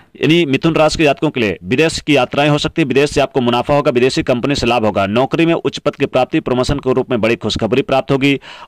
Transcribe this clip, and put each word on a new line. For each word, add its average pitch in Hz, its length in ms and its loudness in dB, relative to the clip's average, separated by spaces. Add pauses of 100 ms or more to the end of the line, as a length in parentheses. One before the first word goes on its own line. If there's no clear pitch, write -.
(220)
यानी 165 240 4
मिथुन 151 300 0
राशि 156 220 2
के 165 60 0
जातकों 147 260 2
के 135 100 -6
लिए 104 240 0
विदेश 135 360 0
की 147 160 0
यात्राएं 135 340 0
हो 147 80 2
सकती 151 240 -4
है, 156 60 0
विदेश 139 240 2
से 147 100 0
आपको 135 200 -2
मुनाफा 123 340 0
होगा, 143 160 2
विदेशी 127 320 0
कंपनी 135 320 -2
से 123 120 -2
लाभ 120 180 0
होगा, 101 200 0
नौकरी 131 400 0
में 165 80 2
उच्च - 240 -4
पद - 180 -4
की 135 100 -2
प्राप्ति, 131 340 0
प्रमोशन 131 400 -2
के 131 140 0
रूप 127 180 -2
में 120 100 -2
बड़ी 113 140 0
खुशखबरी 110 460 -2
प्राप्त 135 300 -2
होगी। 139 280 0 (280)